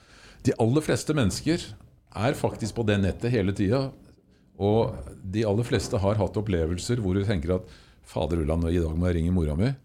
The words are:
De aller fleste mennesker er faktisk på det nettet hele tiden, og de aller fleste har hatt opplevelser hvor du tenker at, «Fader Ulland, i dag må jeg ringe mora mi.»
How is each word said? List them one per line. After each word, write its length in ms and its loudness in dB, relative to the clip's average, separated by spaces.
De 160 2
aller 240 4
fleste 320 -2
mennesker 480 0
er 200 0
faktisk 420 -4
på 100 -2
det 140 2
nettet 320 0
hele 220 2
tiden, 380 0
og 340 2
de 240 -2
aller 160 2
fleste 340 0
har 220 2
hatt 160 0
opplevelser 640 0
hvor 160 0
du 80 2
tenker 320 0
at, 100 -4
«Fader 380 -2
Ulland, 260 0
i 140 2
dag 160 -2
må 100 2
jeg 140 2
ringe 120 2
mora 220 2
mi.» 160 2